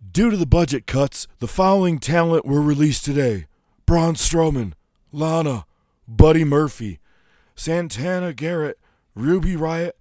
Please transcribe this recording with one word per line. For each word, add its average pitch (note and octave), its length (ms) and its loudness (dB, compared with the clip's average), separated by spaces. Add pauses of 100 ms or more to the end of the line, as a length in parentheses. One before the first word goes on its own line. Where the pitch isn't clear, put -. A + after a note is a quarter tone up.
(120)
Due A3 180 2
to G#3+ 60 0
the F3 100 -2
budget C#3+ 400 2
cuts, - 400 -2 (120)
the A#2+ 100 -8
following F#3 500 2
talent E3 460 0
were C#3+ 160 0
released D3 440 2
today: B2+ 420 -2 (400)
Braun E3 280 2
Strowman, D3+ 580 2 (400)
Lana, D3+ 520 -2 (440)
Buddy D#3 360 4
Murphy, C#3+ 560 -2 (540)
Santana E3+ 800 -6
Garrett, D3+ 460 -6 (360)
Ruby E3 420 0
Riott, E3 440 -4